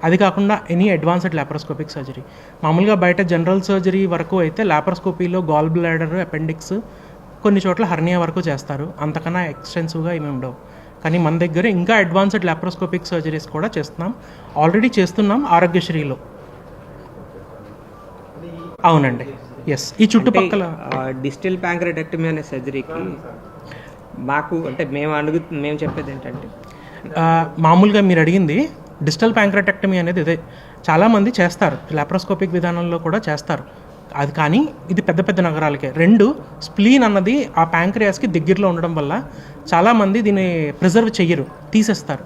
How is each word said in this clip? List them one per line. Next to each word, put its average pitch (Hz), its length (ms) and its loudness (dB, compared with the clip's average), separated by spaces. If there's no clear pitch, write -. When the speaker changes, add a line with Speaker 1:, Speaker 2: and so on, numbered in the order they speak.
Speaker 1:
అది 165 140 4
కాకుండా 202 420 2
any 180 140 4
advanced 175 340 0
laparoscopic 151 560 -6
surgery. 131 240 -12
మామూలుగా 180 320 4
బయట 180 260 2
జనరల్ 175 400 2
సర్జరీ 190 440 0
వరకు 170 340 -2
అయితే 160 240 0
లాప్రోస్కోపీలో 180 760 0
గాల్ 156 300 0
బ్లాడర్, 165 440 0
అపెండిక్స్, 165 680 -6
కొన్ని 202 240 4
చోట్ల 185 180 0
హెర్నియా 170 340 0
వరకు 165 200 -2
చేస్తారు, 147 640 -6
అంతకన్నా 165 440 -4
ఎక్స్‌టెన్సివ్‌గా 160 680 -6
ఏమీ 151 160 -6
ఉండవు. 127 240 -8
కానీ 160 140 0
మన 160 200 2
దగ్గర 175 300 0
ఇంకా 190 280 2
అడ్వాన్స్డ్ 190 500 2
లాప్రోస్కోపిక్ 180 600 -4
సర్జరీస్ 156 420 -6
కూడా 170 300 -4
చేస్తున్నాం, 170 360 -6
already 214 340 2
చేస్తున్నాం 208 460 2
ఆరోగ్యశ్రీలో. 170 720 2
అవునండి, 143 420 2
ఎస్. - 300 -6
ఈ 220 140 6
చుట్టుపక్కల 202 480 2
Speaker 2:
అంటే, 160 340 -8
ఆ, 131 120 -4
డిస్టల్ 139 480 -6
ప్యాంక్రెటెక్టమీ 170 680 -4
అనే 156 140 -4
సర్జరీకి 139 640 -8
మాకు, 143 360 -4
అంటే 160 300 -4
మేము 143 280 -4
అడుగు-, 156 380 -2
మేము 151 240 -4
చెప్పేది 147 360 -6
ఏంటంటే, 127 360 -12
Speaker 1:
ఆ, 165 320 2
మామూలుగా 185 420 6
మీరు 185 180 4
అడిగింది 175 500 2
డిస్టల్ 214 320 2
ప్యాంక్రెటెక్టమీ 196 600 2
అనేది 175 240 0
ఇదే. 160 180 0
చాలామంది 208 500 4
చేస్తారు, 175 380 2
లాప్రోస్కోపిక్ 175 600 -2
విధానంలో 175 460 -2
కూడా 165 320 -2
చేస్తారు. 151 340 -4
అది 143 160 -2
కానీ 170 380 2
ఇది 180 120 0
పెద్ద 180 260 0
పెద్ద 190 120 0
నగరాలకే. 151 520 0
రెండు, 208 440 6
స్ప్లీన్ 247 440 4
అన్నది 214 540 2
ఆ 165 60 6
ప్యాంక్రియాస్కి 190 640 0
దగ్గరలో 180 420 2
ఉండడం 170 260 -2
వల్ల 156 280 -2
చాలామంది 202 480 4
దీన్ని 185 600 0
ప్రిజర్వ్ 214 280 4
చెయ్యరు, 165 240 2
తీసేస్తారు. 214 520 0